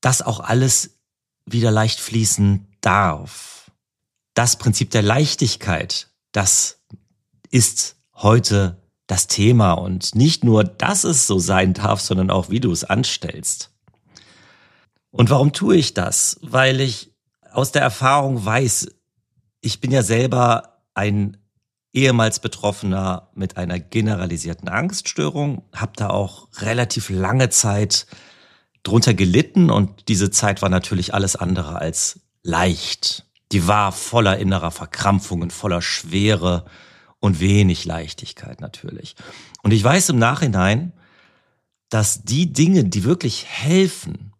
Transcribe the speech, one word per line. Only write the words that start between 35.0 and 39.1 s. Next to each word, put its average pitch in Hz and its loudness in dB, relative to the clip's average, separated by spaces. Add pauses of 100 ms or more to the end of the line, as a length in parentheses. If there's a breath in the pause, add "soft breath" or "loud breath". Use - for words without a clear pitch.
voller 90 -4
Schwere 90 -2 (520 loud breath)
und 92 0
wenig 98 2
Leichtigkeit - -12
natürlich. - -16 (460 loud breath)